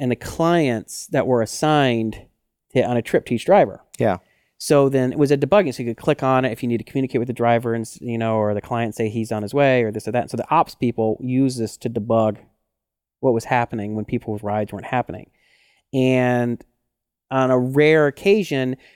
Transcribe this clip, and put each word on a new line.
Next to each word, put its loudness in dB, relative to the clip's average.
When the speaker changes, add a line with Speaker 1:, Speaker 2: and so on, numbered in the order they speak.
Speaker 1:
and 0
the 2
clients -2
that 0
were 2
assigned 0
to, 2
on 0
a 0
trip 0
to -2
each -4
driver. 4
Speaker 2:
Yeah. 0
Speaker 1:
So 4
then 0
it -6
was 2
a 2
debugging, 2
so -8
you -4
could -6
click 0
on 2
it -2
if -10
you -4
need 0
to -6
communicate -4
with -2
the -6
driver 0
and -2
s-, -12
you -6
know, 0
or 0
the -2
client -4
say -2
he's -4
on -4
his -8
way 4
or -2
this -8
or -6
that. -4
So -8
the -6
ops 2
people -2
use -2
this -6
to -8
debug 0
what 2
was 0
happening -2
when -6
people's -6
rides -4
weren't -10
happening. -6
And 2
on 0
a 4
rare 4
occasion, 0